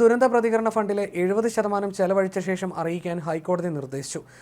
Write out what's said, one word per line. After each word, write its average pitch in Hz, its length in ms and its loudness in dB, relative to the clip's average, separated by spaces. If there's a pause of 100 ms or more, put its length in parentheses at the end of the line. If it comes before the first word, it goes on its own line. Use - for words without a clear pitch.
ദുരന്ത 240 320 6
പ്രതികരണ 226 420 2
ഫണ്ടിലെ 202 300 0 (160)
എഴുപത് 202 340 2
ശതമാനം 202 420 0
ചെലവഴിച്ച 190 420 2 (100)
ശേഷം 185 220 -2 (100)
അറിയിക്കാൻ 170 460 -4
ഹൈക്കോടതി 170 520 -2
നിർദ്ദേശിച്ചു. 135 420 -8 (220)